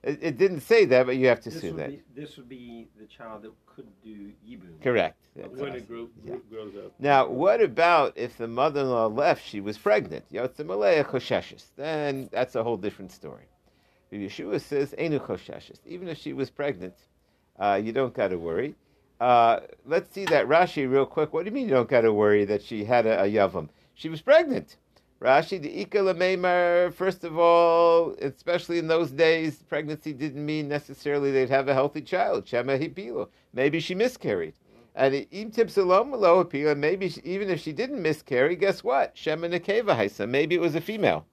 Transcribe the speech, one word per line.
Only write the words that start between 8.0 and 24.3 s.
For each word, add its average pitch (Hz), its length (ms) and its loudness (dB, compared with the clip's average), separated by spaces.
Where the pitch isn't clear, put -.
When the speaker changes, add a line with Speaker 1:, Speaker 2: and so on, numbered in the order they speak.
Speaker 1:
if 117 220 -8
the 113 100 -8
mother-in-law 127 600 0
left? 139 380 0
She 104 140 -10
was 107 180 -8
pregnant. 175 540 -2
Yotzim 127 340 -8
alei 185 380 2
chosheches. - 600 -4
Then 147 560 -6
that's 127 240 -2
a 113 80 -2
whole 117 120 -2
different 98 360 -10
story. 64 320 -18
Yeshua 135 480 -6
says, 143 380 -4
"Einu 151 220 -2
chosheches." - 640 -12
Even 180 240 -16
if 156 100 -12
she 147 140 -12
was 135 160 -6
pregnant, 95 460 -8
uh, 98 240 2
you 113 100 -6
don't 131 220 -2
gotta 92 240 -2
worry. 85 360 -6
Uh, 117 400 6
let's - 300 -4
see 196 120 -8
that 139 200 2
Rashi 151 440 2
real 135 140 4
quick. 151 300 -4
What 165 100 -2
do 208 60 -8
you 220 40 -10
mean 269 140 -4
you 139 60 2
don't 120 160 4
gotta 113 220 4
worry 104 340 4
that 101 160 -2
she 107 220 -8
had 117 200 2
a, 104 200 2
a - 20 2
yavam? 95 420 0
She - 140 -12
was 160 140 -10
pregnant. 277 540 2